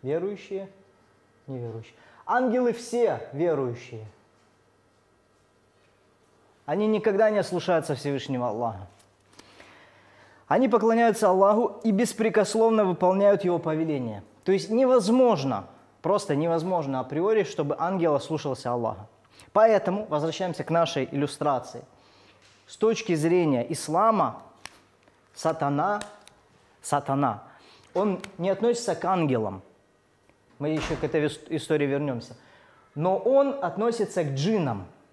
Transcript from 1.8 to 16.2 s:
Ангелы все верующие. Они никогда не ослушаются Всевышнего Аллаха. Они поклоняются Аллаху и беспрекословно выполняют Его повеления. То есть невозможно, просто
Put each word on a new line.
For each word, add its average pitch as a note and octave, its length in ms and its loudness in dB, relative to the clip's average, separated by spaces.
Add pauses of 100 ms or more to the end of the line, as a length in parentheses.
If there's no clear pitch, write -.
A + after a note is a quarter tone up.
Ангелы B3 460 0
все A3+ 600 -2
верующие. C3 760 -4 (2500)
Они F#3+ 200 0
никогда G#3+ 440 2
не G#3 80 0
ослушаются E3+ 560 0
Всевышнего C3 540 -4
Аллаха. G#2+ 380 -6 (1600)
Они A#3 220 4
поклоняются A3+ 600 4
Аллаху G3+ 560 4
и A3+ 60 4
беспрекословно G#3+ 920 2
выполняют G3 600 4
Его F3 140 2
повеления. D3+ 640 -4 (220)
То F#3 80 2
есть F3+ 180 0
невозможно, A3 960 4 (360)
просто F3 340 0